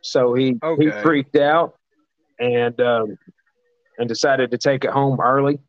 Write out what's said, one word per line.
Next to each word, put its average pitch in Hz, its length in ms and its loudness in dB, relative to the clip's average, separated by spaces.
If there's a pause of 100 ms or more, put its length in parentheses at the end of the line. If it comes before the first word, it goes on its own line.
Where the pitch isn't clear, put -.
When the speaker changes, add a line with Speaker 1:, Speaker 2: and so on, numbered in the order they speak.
Speaker 1:
So 123 320 0
he, 127 300 0
Speaker 2:
Okay. 156 220 0
Speaker 1:
he 151 60 2 (120)
freaked 147 320 0
out 151 400 2 (640)
and, 120 420 0
um, 113 360 0 (800)
and 117 120 -4
decided 127 420 0
to 123 60 -4
take 135 260 -2
it 131 60 -2
home 139 320 0
early 139 480 0